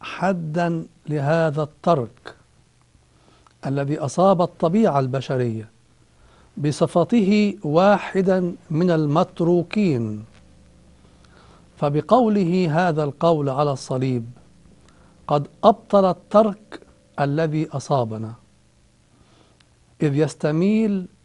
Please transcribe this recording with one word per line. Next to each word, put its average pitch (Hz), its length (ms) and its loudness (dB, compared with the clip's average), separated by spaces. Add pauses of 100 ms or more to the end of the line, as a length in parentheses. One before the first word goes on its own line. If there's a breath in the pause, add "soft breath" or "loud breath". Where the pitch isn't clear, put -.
حداً 170 840 -4 (240)
لهذا 151 540 0
الترك 147 720 -2 (1300 soft breath)
الذي 139 340 -4
أصاب 170 420 2
الطبيعة 170 580 0
البشرية 127 680 -4 (880 soft breath)
بصفته 190 1080 0
واحدا 185 920 2 (160)
من 170 200 2
المتروكين، 160 1300 0 (1500 soft breath)
فبقوله 180 1080 2
هذا 156 160 -2
القول 147 460 0
على 143 220 0
الصليب 127 540 -4 (1040 soft breath)
قد 147 200 0 (160)
أبطل 202 420 4
الترك 202 760 0 (380)
الذي 151 500 -2
أصابنا، 113 640 -4 (1700 soft breath)
إذ 147 140 0
يستميل 180 920 0 (180)